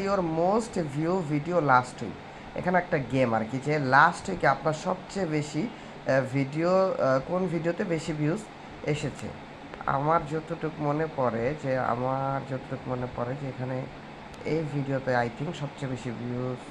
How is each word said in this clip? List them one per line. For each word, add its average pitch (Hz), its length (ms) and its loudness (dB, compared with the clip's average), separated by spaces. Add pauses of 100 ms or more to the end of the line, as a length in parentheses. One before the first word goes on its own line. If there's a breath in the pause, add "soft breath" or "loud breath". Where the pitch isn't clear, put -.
your 196 120 2 (220)
most 214 320 2 (240)
view 165 180 2 (180)
video 160 240 2 (140)
last 123 320 4
week। 92 140 -8 (380 loud breath)
এখানে 180 220 2
একটা 170 220 2 (120)
গেম 127 220 4
আর 110 80 4 (100)
কি, 135 140 -2
যে 151 140 2
লাস্ট 143 500 6
উইকে 170 180 2
আপনার 147 260 4
সবচেয়ে 185 520 -4
বেশি, 151 420 0
আহ, - 540 -2 (120)
ভিডিও, 143 360 2
আহ, 139 580 4
কোন 180 200 0
ভিডিওতে 170 360 0
বেশি 165 300 -2
ভিউজ 151 260 2 (440)
এসেছে। 143 440 -2 (580)
আমার 143 340 2 (120)
যতটুকু 160 520 -4
মনে 147 320 2
পড়ে 123 480 2
যে, 131 160 0
আমার 131 720 0
যতটুকু 131 420 -6
মনে 123 240 -4
পড়ে 123 260 -2
যে 139 60 -6
এখানে 127 340 -4 (640)
এই 156 180 0 (100)
ভিডিওতে 135 380 0
I 123 60 4
think 131 420 -2
সবচেয়ে 139 320 -6
বেশি 127 180 -6
ভিউজ, 123 480 -4 (140)